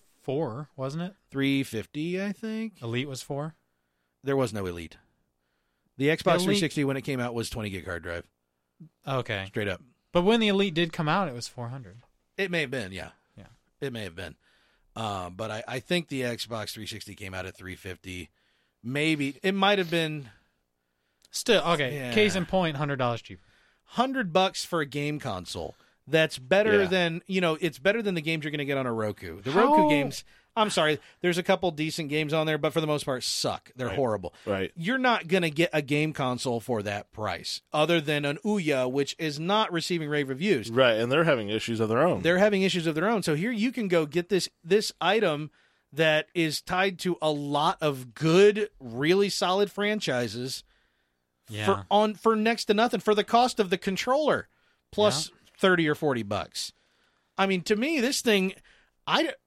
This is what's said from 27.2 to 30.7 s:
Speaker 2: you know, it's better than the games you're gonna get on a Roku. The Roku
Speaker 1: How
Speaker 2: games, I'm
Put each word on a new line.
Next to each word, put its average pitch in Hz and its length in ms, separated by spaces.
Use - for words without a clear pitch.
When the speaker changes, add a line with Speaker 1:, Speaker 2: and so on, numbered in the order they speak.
Speaker 2:
you 190 140
know, 160 200
it's 160 180
better 202 240
than 202 120
the 165 60
games 156 240
you're 156 60
gonna 147 140
get 139 140
on 131 80
a 120 60
Roku. 98 480
The 127 120
Roku 277 300
Speaker 1:
How 302 60
Speaker 2:
games, 143 360
I'm 214 140